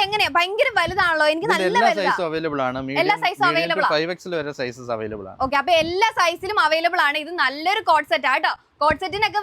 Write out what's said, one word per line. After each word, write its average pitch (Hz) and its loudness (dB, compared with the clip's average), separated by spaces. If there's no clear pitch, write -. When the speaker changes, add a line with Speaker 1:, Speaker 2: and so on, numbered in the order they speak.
Speaker 1:
എങ്ങനെയാ? 392 0
ഭയങ്കര 427 0
വലുതാണല്ലോ, 339 2
എനിക്ക് 330 -2
Speaker 2:
ഇതിന്റെ - 2
Speaker 1:
നല്ല - 2
Speaker 2:
എല്ലാ - 4
Speaker 1:
വലുതാ. 208 0
Speaker 2:
സൈസും 180 -2
അവൈലബിൾ 156 -2
ആണ്. 127 -4
Speaker 1:
എല്ലാ 135 -6
Speaker 2:
മീഡിയം, 349 0
Speaker 1:
സൈസും 359 -2
Speaker 2:
മീഡിയം 330 2
Speaker 1:
അവൈലബിൾ 330 0
Speaker 2:
to 196 2
Speaker 1:
ആ? - 0
Speaker 2:
ഫൈവ് 160 0
എക്സ് 175 -14
എൽ 175 -4
വരെ 143 -6
സൈസസ് 123 -8
അവൈലബിൾ 107 -8
ആണ്. - -20
Speaker 1:
ഓക്കെ, 269 0
അപ്പൊ 349 2
എല്ലാ 370 0
സൈസിലും 370 0
അവൈലബിൾ 330 0
ആണ്. 294 -2
ഇത് 339 -10
നല്ലൊരു 320 -2
കോഡ് 302 2
സെറ്റ് 277 0
ആട്ടോ. 311 0
കോഡ് 302 2
സെറ്റിനൊക്കെ 392 -2